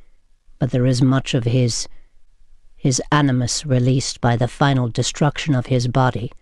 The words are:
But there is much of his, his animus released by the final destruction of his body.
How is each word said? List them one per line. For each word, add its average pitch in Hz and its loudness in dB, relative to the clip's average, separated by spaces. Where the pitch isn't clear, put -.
But 120 0
there 123 2
is 127 2
much 131 2
of 127 0
his, 120 0
his - 0
animus 131 0
released 127 0
by 120 2
the 120 0
final 135 0
destruction 139 -2
of 123 0
his 127 0
body. 120 0